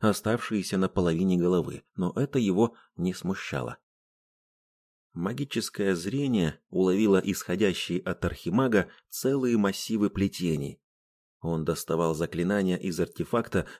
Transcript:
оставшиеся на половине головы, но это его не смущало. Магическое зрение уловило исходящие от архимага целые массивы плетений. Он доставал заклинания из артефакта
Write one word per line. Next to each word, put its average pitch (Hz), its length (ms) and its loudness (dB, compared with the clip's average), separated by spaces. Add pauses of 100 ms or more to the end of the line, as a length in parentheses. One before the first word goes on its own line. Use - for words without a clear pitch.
оставшиеся 107 800 0
на 95 100 2
половине 90 480 2
головы, 85 460 0 (140)
но 90 180 -2
это 139 240 -2
его 110 380 2 (200)
не 90 160 -2
смущало. 69 680 -6 (1300)
Магическое 104 800 -2
зрение 98 760 0
уловило 92 540 4
исходящие 90 800 -2
от - 240 -4
архимага 104 640 0 (200)
целые 127 500 0
массивы 101 500 0
плетений. 82 720 -2 (600)
Он 82 240 -4
доставал 82 500 0
заклинания 90 640 0
из 87 240 -4
артефакта 90 640 -2 (140)